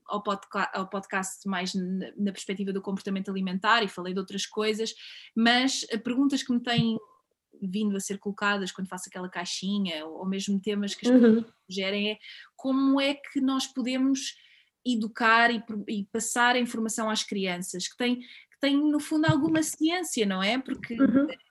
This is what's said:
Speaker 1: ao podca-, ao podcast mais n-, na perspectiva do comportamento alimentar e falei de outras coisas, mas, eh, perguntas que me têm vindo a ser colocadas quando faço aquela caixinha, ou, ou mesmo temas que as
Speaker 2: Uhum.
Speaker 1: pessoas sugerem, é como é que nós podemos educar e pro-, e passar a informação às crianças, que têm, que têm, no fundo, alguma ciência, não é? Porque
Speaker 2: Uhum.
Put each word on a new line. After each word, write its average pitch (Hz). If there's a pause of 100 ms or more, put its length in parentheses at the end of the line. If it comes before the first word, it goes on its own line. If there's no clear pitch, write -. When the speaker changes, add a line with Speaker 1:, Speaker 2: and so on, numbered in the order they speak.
Speaker 1:
ao 208
podca-, 196
ao 190
podcast 196
mais 185
n-, 185
na 196
perspectiva 196
do 190
comportamento 196
alimentar 190
e 190
falei 185
de 190
outras 196
coisas, 214 (420)
mas, 240
eh, 233
perguntas 262
que -
me 240
têm 233 (640)
vindo 196
a -
ser 190
colocadas 202
quando 190
faço 180
aquela 185
caixinha, 185
ou, 160
ou 185
mesmo 196
temas 202
que -
as 247
Speaker 2:
Uhum. 254 (160)
Speaker 1:
pessoas 226 (160)
sugerem, 196
é 214 (380)
como 269
é 277
que -
nós 269
podemos 262 (500)
educar 233
e 226
pro-, 208
e 202
passar 240
a 254
informação 226
às 214
crianças, 185
que -
têm, 247
que -
têm, 277
no 294
fundo, 311
alguma 320
ciência, 311
não 190
é? 214
Porque -
Speaker 2:
Uhum. 277 (240)